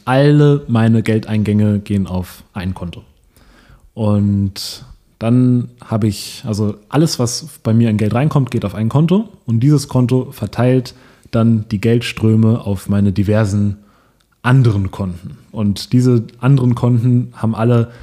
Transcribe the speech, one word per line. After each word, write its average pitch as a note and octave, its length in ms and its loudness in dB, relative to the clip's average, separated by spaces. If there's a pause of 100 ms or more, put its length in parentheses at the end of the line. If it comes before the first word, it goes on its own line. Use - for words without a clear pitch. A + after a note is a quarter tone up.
alle C#3+ 640 4
meine A2+ 340 2
Geldeingänge G#2 800 0
gehen G2 260 -2
auf F2+ 460 -8
ein F#2 220 -6
Konto. F2 280 -12 (920)
Und G2+ 920 -2 (340)
dann B2 520 0 (140)
habe A2 220 -2
ich, - 400 -6
also G#2 300 -4 (120)
alles, D3+ 300 0
was B2 460 -6
bei A2+ 100 2
mir A#2 140 4
an G#2+ 80 0
Geld G#2+ 180 -2
reinkommt, C#3 380 0
geht G#2+ 120 -4
auf F#2+ 120 -6
ein A2 120 -2
Konto. E3+ 420 0 (160)
Und A#2 140 0
dieses C#3+ 280 2
Konto B2+ 420 0
verteilt B2 640 -2 (380)
dann A2+ 380 2
die G#2 100 -4
Geldströme A2 800 2
auf G2+ 280 -6
meine G2+ 240 2
diversen G#2 680 0 (640)
anderen A#2 500 2
Konten. F2 460 -10 (120)
Und G#2 420 -4
diese B2 320 2 (140)
anderen B2 380 2
Konten B2 580 0
haben A2+ 220 -4
alle A#2 340 0 (120)